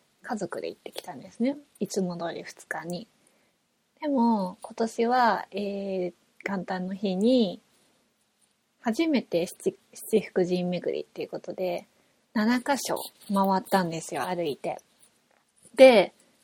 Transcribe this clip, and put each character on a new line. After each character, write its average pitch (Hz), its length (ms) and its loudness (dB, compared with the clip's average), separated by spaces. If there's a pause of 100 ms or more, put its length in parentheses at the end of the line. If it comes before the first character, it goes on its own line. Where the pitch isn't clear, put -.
(220)
家 - 140 -8
族 - 240 -8
で 82 80 -8
行 87 80 -12
っ - 40 -20
て - 120 -16
き - 100 -10
た 180 100 -14
ん 262 60 -14
で 190 140 -18
す - 100 -4
ね。 277 140 2 (240)
い 196 80 -2
つ 202 140 -2
も 180 140 -4
通 170 160 -6
り - 120 -10
二 - 240 -18
日 156 160 -12
に。 175 240 -8 (920)
で 311 60 -4
も、 233 560 2
今 - 140 -16
年 226 300 -2
は、 240 440 2
え - 80 -12
ー、 196 540 -4 (360)
元 196 160 -4
旦 185 220 -6
の 190 80 -6
日 190 220 -4
に、 220 440 2 (1200)
初 277 260 0
め 277 140 2
て 170 260 -2
七、 - 280 -6 (160)
七 - 280 0
福 - 240 0
神 180 180 0
巡 180 340 -4
り - 60 -6
っ - 20 -12
て - 180 -12
い - 20 -6
う - 40 -10
こ - 120 -10
と - 140 -14
で、 180 340 -6 (440)
七 233 280 2
箇 277 180 -2
所 - 180 -4 (320)
回 196 320 2
っ 185 80 -12
た 190 140 2
ん 170 80 -2
で 165 100 -6
す - 140 -10
よ、 151 80 -4
歩 175 220 -4
い 139 120 -4
て。 - 220 -8 (960)
で、 233 380 10 (320)